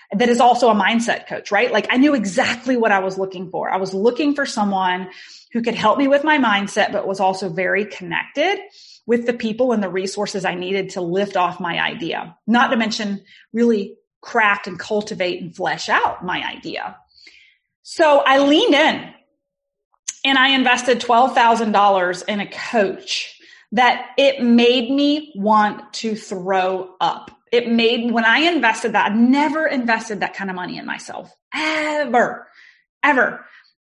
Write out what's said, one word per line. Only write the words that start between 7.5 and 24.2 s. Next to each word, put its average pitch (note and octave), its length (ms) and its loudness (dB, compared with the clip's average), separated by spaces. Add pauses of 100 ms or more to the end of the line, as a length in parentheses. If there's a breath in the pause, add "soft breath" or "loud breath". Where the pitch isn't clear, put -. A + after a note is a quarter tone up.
connected C#4+ 720 -4 (480 loud breath)
with A#3 220 0
the A#3+ 60 0
people A#3 380 -2
and G#3 120 0
the F#3 60 -4
resources F#3+ 560 -6
I F3+ 100 -4
needed F#3 360 -4
to F#3+ 100 -8
lift F#3+ 360 -2
off F3 220 0
my E3+ 200 -4
idea, D#3+ 560 -6 (120)
not A#3+ 240 2
to A#3+ 60 0
mention G#3 440 -4 (320 soft breath)
really A3 440 0 (220)
craft G#3 460 0
and F#3 140 -12
cultivate F#3+ 640 -4
and E3+ 120 -14
flesh E3 340 -6
out D4 360 -2
my D#3+ 180 -4
idea. - 540 -10 (840 soft breath)
So D4 420 4
I C4+ 140 4
leaned D#4 340 4
in C4+ 400 0 (1120)
and C4+ 140 2
I C4+ 160 4
invested B3 460 2
twelve B3 340 4
thousand A#3 360 4
dollars F#3+ 520 2
in G#3 160 -4
a G3 100 -8
coach - 880 -4 (360 loud breath)
that A#3+ 440 2
it C4+ 260 2